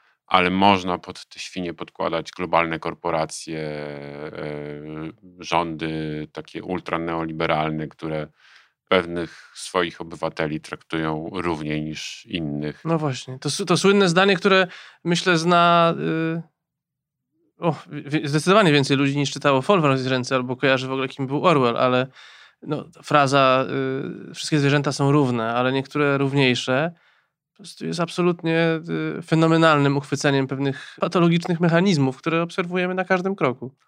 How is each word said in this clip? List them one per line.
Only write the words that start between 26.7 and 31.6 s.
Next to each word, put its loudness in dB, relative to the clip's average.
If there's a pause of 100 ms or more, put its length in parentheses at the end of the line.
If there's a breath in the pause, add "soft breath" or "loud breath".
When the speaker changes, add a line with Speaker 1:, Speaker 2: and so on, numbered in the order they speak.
Speaker 2:
po -20
prostu -14
jest -4
absolutnie, 0 (380)
y, -10
fenomenalnym 4
uchwyceniem 0
pewnych -6
patologicznych 2